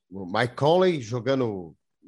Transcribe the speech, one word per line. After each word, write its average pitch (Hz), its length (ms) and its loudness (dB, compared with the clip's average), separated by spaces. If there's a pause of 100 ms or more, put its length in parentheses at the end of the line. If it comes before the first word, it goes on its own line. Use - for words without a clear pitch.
o 95 160 -12
Mike 110 300 0
Conley 170 460 4
jogando, 113 760 -4 (320)